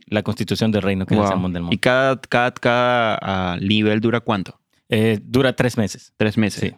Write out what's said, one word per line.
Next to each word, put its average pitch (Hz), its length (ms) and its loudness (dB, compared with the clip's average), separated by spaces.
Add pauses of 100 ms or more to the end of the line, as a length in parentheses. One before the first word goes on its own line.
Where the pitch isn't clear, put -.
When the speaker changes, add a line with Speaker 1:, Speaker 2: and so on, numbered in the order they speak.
Speaker 1:
la 104 180 -2
constitución 110 480 -2
del 104 120 0
reino, 95 240 0
que - 80 0
es - 20 4
el 104 60 2
Speaker 2:
Wow. 98 80 2
Speaker 1:
sermón 92 220 -2
del 87 100 -4
monte. 85 120 -2
Speaker 2:
¿Y - 40 -4
cada, 131 420 2
cada, 123 300 0
cada, 120 720 2
ah, 92 380 -2
nivel 107 400 2
dura 113 200 0
cuánto? 104 400 -4 (300)
Speaker 1:
Eh, 110 340 2
dura 127 320 2
tres 123 220 0
meses. - 400 -4
Speaker 2:
Tres 107 200 0
meses, 107 240 0
Speaker 1:
Sí. 101 160 -4